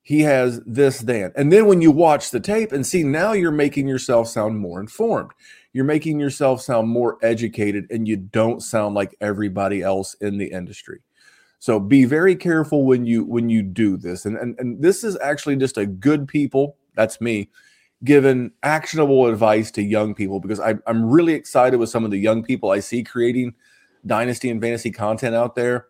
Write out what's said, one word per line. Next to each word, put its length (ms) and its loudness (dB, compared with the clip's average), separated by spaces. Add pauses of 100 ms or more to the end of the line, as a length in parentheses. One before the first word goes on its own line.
He 220 0
has 440 2
this 340 2
than." 360 -4
And 160 2
then 140 8
when 160 6
you 80 8
watch 400 4
the 100 -2
tape 320 -2
and 140 -2
see, 180 0
now 280 0
you're 200 0
making 340 0
yourself 420 0
sound 300 -4
more 220 -8
informed. 520 -4 (420)
You're 100 0
making 340 0
yourself 440 0
sound 260 0
more 340 0
educated, 680 -2
and 180 -4
you 80 0
don't 460 -2
sound 320 -4
like 260 -2
everybody 600 -2
else 320 -4
in 240 -6
the 120 -6
industry. 520 -14 (560)
So 200 0
be 280 4
very 280 2
careful 500 0
when 220 2
you, 160 0
when 260 -2
you 140 2
do 340 0
this. 300 -10
And, 100 -6
and, 220 -8
and 240 -8
this 220 2
is 180 -4
actually 320 -2
just 240 -2
a 80 -2
good 400 0
people, 500 -2 (200)
that's 240 0
me, 300 -4 (520)
giving 480 4 (140)
actionable 640 2
advice 440 2
to 100 -4
young 300 -2
people, 280 -6
because 180 -6
I, 160 -2 (140)
I'm 200 0
really 260 4
excited 440 2
with 100 0
some 160 -4
of 60 -4
the 80 -4
young 240 0
people 300 -2
I 80 0
see 240 -6
creating 500 -2 (500)
dynasty 460 -2
and 100 -4
fantasy 300 -4
content 460 -4
out 180 -2
there. 360 -2